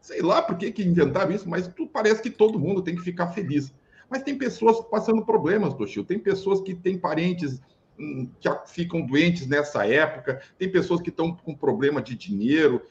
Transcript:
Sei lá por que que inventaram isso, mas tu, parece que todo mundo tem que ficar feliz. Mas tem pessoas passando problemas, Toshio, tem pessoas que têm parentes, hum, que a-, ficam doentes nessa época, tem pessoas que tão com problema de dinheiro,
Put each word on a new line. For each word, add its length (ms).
Sei 220
lá 200
por 140
que 140
que 120
inventaram 500
isso, 160
mas 200
tu, 180
parece 360
que 80
todo 280
mundo 240
tem 120
que 80
ficar 260
feliz. 440
Mas 140
tem 140
pessoas 520
passando 360
problemas, 500
Toshio, 300
tem 140
pessoas 420
que 140
têm 220
parentes, 640
hum, 300
que 100
a-, 180
ficam 380
doentes 420
nessa 400
época, 540
tem 140
pessoas 300
que 100
tão 240
com 200
problema 460
de 140
dinheiro, 760